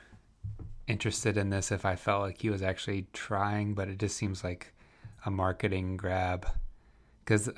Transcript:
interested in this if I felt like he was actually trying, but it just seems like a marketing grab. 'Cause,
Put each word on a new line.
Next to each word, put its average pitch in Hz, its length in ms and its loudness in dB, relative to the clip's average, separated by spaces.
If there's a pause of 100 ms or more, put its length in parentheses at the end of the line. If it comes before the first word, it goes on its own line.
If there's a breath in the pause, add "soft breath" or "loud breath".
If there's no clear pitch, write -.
(880 soft breath)
interested 107 500 0
in 98 140 2
this 98 220 2
if 95 120 -2
I 95 120 2
felt 101 260 2
like 95 180 -4
he 113 100 2
was 95 120 0
actually 95 500 -2
trying, 104 640 0
but 98 140 -2
it 98 100 -6
just 101 180 0
seems 95 280 -2
like 90 280 -6 (540 soft breath)
a 104 40 0
marketing 95 640 0
grab. 92 500 0 (800)
'Cause, 107 340 4